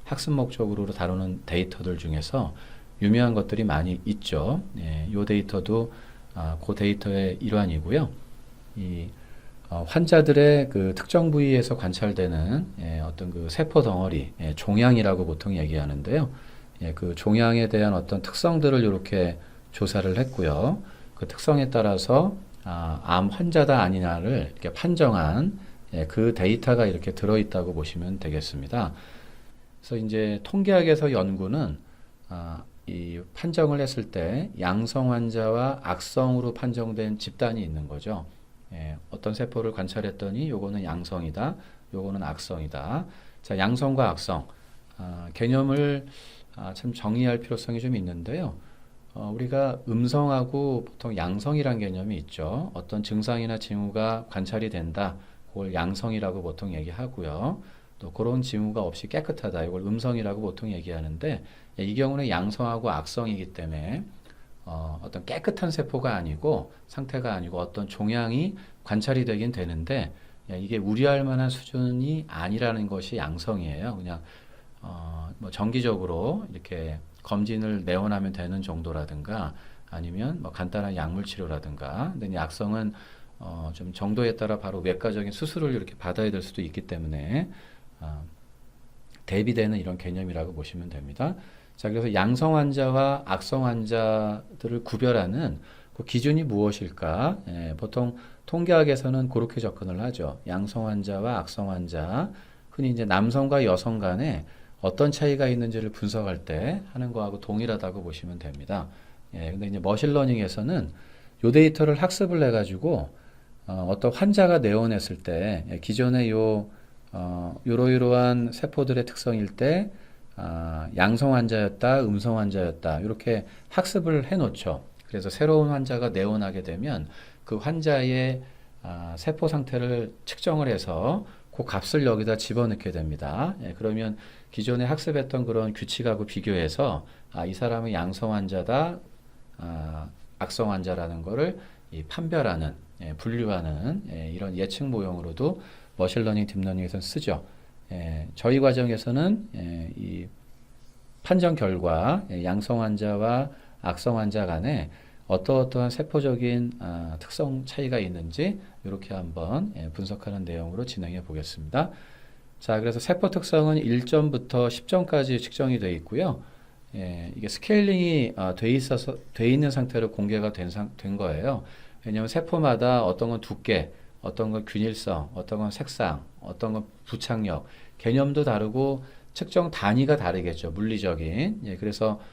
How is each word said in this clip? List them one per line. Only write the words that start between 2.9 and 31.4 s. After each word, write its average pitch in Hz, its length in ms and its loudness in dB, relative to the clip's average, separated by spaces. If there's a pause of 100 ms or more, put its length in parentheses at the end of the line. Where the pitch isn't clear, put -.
유명한 117 320 6
것들이 107 320 0
많이 87 400 2
있죠. 107 580 0 (140)
예, 80 340 -4
요 104 140 0
데이터도, 104 640 2 (420)
아, 80 320 -2
그 104 100 0
데이터의 101 640 2
일환이고요. 104 680 2 (680)
이, 90 320 -4 (600)
어, 85 160 -4
환자들의 147 840 8
그 95 260 2
특정 165 340 4
부위에서 139 460 4
관찰되는, 92 920 0 (120)
예, 80 220 -4
어떤 82 300 -6
그 85 180 -4
세포 156 320 4
덩어리, 92 580 2
예, 78 160 -2
종양이라고 104 720 6
보통 82 320 -2
얘기하는데요. 76 720 0 (540)
예, 80 100 -4
그 87 220 -4
종양에 117 520 4
대한 107 260 4
어떤 95 280 0
특성들을 147 600 4
요렇게 92 560 2 (360)
조사를 95 460 0
했고요. 104 600 2 (340)
그 95 120 -6
특성에 139 420 2
따라서, 123 680 4 (260)
아, 85 400 -4
암 90 240 4
환자다 147 540 6
아니냐를 90 720 2
이렇게 85 180 -6
판정한, 123 880 4 (340)
예, 80 140 0
그 113 260 4
데이터가 113 520 4
이렇게 92 260 0
들어있다고 101 600 2
보시면 85 460 -4
되겠습니다. 76 720 -2 (880)
그래서 - 160 -4
이제 107 460 0
통계학에서 165 680 6
연구는, 98 640 0 (520)